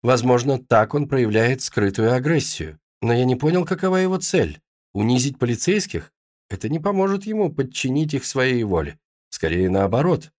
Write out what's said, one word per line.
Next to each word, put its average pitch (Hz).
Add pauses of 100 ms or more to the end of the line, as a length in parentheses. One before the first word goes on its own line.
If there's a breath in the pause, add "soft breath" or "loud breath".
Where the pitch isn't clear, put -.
Возможно, 123
так 110
он 147
проявляет 120
скрытую 110
агрессию. 127 (220)
Но 117
я 123
не 127
понял, 156
какова 185
его 185
цель. 117 (340)
Унизить 123
полицейских? 123 (380)
Это 98
не 156
поможет 196
ему 214
подчинить 147
их 131
своей 127
воле. 85 (360)
Скорее 85
наоборот. 113